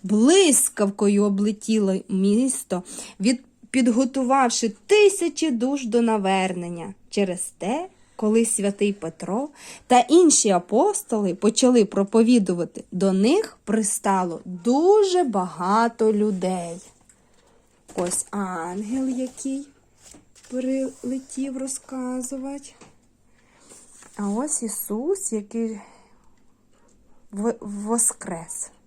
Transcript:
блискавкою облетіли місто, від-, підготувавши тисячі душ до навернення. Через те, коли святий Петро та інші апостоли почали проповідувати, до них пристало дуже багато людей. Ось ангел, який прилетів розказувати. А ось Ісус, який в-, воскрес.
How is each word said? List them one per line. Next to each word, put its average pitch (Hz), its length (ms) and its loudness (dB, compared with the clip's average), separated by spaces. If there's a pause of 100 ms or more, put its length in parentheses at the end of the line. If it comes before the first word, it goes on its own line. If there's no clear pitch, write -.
блискавкою 208 1200 4
облетіли 208 840 0
місто, 196 720 0 (360)
від-, 240 240 0 (280)
підготувавши 247 1000 2 (140)
тисячі 381 640 2
душ 254 340 -2
до 233 160 2
навернення. 190 920 -2 (160)
Через 185 480 -4
те, 285 320 -4 (260)
коли 220 300 2
святий 202 480 -2
Петро 196 560 -8 (380)
та 247 120 6
інші 294 500 6
апостоли 208 880 0
почали 240 500 4
проповідувати, 196 1040 2
до 190 220 2
них 247 500 2
пристало 196 840 -2
дуже 349 760 2
багато 214 920 0
людей. 185 640 -2 (1160)
Ось 180 360 -4
ангел, 202 760 -6
який 262 600 -6 (840)
прилетів 262 1080 -6
розказувати. 262 1160 -10 (1400)
А 202 140 -4
ось 247 340 -4
Ісус, 233 680 -6
який 220 460 -6 (1500)
в-, 220 280 -2
воскрес. 202 1120 -6 (160)